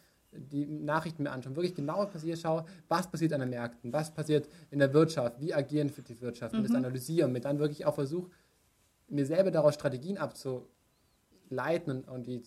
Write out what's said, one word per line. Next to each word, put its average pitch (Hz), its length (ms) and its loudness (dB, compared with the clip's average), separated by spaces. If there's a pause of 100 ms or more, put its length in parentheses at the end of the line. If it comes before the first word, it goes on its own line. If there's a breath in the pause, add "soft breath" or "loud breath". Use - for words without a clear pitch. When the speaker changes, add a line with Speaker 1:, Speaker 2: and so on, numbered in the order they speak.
(300 soft breath)
Speaker 1:
die 143 360 -4
Nachrichten 151 560 -2
mir 139 80 -2
anschaue, 131 260 -8
wirklich 175 180 -2
genau 160 320 -2
passiert, 165 320 -6
schaue, 160 280 0 (220 loud breath)
was 180 220 2
passiert 156 220 0
an 143 80 0
den 127 100 -2
Märkten, 120 440 -6
was 160 200 -2
passiert 151 340 2 (220 loud breath)
in 143 80 -4
der 139 140 6
Wirtschaft, 139 480 4
wie 165 140 -4
agieren 143 360 2
für - 120 -14
die 117 180 -16
Wirtschaft 120 340 -6
und 220 100 2
das - 60 0
Speaker 2:
Mhm. - 60 4
Speaker 1:
analysiere 131 500 2
und 127 60 2
mir 123 80 -2
dann 143 180 0
wirklich 147 280 0
auch 147 80 2
versuche, 156 360 -2 (800 soft breath)
mir 143 180 2
selber 180 240 4
daraus 151 240 6
Strategien 143 420 -2 (1300)
abzuleiten 156 400 0
und, 131 180 -4
und 127 180 -10
die 123 200 -8